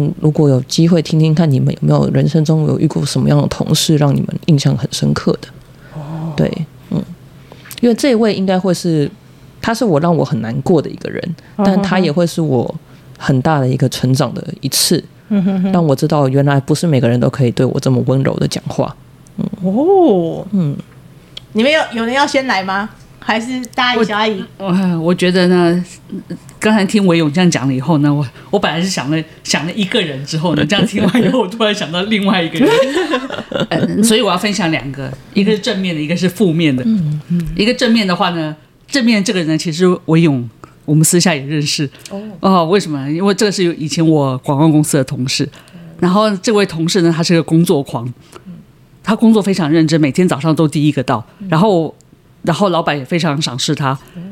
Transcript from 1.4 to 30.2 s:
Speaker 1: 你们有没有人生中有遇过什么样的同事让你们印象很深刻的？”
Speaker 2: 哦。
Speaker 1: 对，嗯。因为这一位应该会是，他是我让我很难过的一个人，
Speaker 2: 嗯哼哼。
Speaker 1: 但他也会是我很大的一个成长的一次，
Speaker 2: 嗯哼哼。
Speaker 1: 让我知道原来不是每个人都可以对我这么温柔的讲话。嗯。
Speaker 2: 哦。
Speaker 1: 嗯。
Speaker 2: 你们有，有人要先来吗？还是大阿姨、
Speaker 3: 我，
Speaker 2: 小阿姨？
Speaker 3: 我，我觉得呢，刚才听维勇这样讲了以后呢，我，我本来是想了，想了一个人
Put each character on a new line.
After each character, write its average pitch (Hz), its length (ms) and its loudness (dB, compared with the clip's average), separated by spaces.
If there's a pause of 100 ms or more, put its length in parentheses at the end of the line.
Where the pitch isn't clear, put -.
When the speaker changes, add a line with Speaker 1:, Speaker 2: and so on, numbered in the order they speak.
Speaker 1:
你 131 120 2
们 139 140 0
有 - 60 -12
没 147 140 2
有 143 160 2
人 135 180 2
生 156 160 2
中 156 220 2
有 131 140 0
遇 156 80 2
过 156 180 -2
什 - 140 -2
么 139 80 2
样 147 120 4
的 - 60 0
同 - 260 -2
事 156 240 2
让 143 180 2
你 135 60 0
们 - 80 -4 (180)
印 151 120 4
象 139 180 0
很 139 160 -4
深 147 220 0
刻 - 260 -2
的？” - 80 -18 (460)
Speaker 2:
哦。 156 420 -10
Speaker 1:
对， 156 140 0 (400)
嗯。 - 120 -4 (760)
因 240 80 2
为 233 60 4
这 285 160 0
一 233 40 4
位 214 200 2
应 190 100 -2
该 185 140 0
会 180 160 0
是， 156 360 0 (520)
他 233 100 -2
是 233 120 -2
我 170 160 2
让 170 140 2
我 143 80 0
很 - 200 -2
难 113 180 -6
过 160 220 2
的 - 80 -6
一 - 60 -14
个 - 120 -10
人， - 140 -8 (340)
Speaker 2:
嗯 208 80 0
哼 - 0 -
哼。 - 0 -
Speaker 1:
但 196 180 2
他 185 160 0
也 170 140 2
会 170 140 2
是 165 160 -2
我 131 320 0 (420)
很 131 240 0
大 156 180 2
的 131 80 0
一 131 100 0
个 127 120 2
成 127 240 -2
长 127 220 0
的 - 80 -8 (180)
一 139 80 -4
次， - 340 0 (260)
Speaker 2:
嗯 202 160 0
哼 190 180 0
哼。 190 100 0
Speaker 1:
让 175 120 2
我 143 100 4
知 151 140 0
道 147 200 2
原 135 180 2
来 143 120 4
不 151 160 0
是 175 120 -2
每 147 120 4
个 127 80 2
人 120 140 2
都 135 80 2
可 131 180 0
以 113 40 2
对 127 160 0
我 123 120 -2
这 135 120 0
么 127 160 2
温 135 160 2
柔 - 140 0
的 - 120 -2
讲 - 160 -8
话。 - 300 -4 (420)
嗯。 - 100 -6 (160)
Speaker 2:
哦。 190 880 2
Speaker 1:
嗯。 165 240 0 (760)
Speaker 2:
你 214 100 0
们 277 80 2
有， 311 100 2 (120)
有 226 120 -4
人 240 100 -4
要 285 120 2
先 262 200 -2
来 190 160 -2
吗？ 196 260 -4 (380)
还 226 140 0
是 254 240 -6 (100)
大 254 120 0
阿 247 80 0
姨、 240 40 0
Speaker 3:
我， 226 60 4
Speaker 2:
小 208 140 -2
阿 220 100 0
姨？ 196 160 -4 (140)
Speaker 3:
我， 185 420 0
我 170 140 2
觉 180 180 0
得 180 160 2
呢， 175 340 2 (800)
刚 214 140 2
才 196 100 4
听 196 220 2
维 170 100 4
勇 156 160 0
这 139 80 0
样 135 100 2
讲 123 160 -2
了 139 60 0
以 127 80 -2
后 131 180 0
呢， 147 160 2
我， 143 120 -2 (240)
我 202 80 0
本 175 120 -2
来 151 120 -4
是 185 40 -2
想 147 240 -4
了， 160 140 -2 (180)
想 - 220 -4
了 175 80 -6
一 208 140 -4
个 226 120 -2
人 143 280 -4